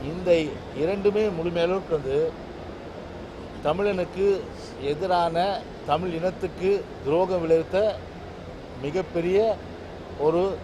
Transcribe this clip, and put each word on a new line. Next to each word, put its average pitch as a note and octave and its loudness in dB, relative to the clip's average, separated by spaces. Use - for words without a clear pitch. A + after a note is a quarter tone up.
இந்த E3+ 4
இரண்டுமே G3+ 2
முழுமையளவுக்கு E3+ 0
வந்து D3 2
தமிழனுக்கு F#3+ 2
எதிரான, E3+ 2
தமிழ் E3+ 2
இனத்துக்கு F3+ 0
துரோகம் F3+ 4
விளைவித்த E3 4
மிகப்பெரிய F#3 2
ஒரு E3+ 4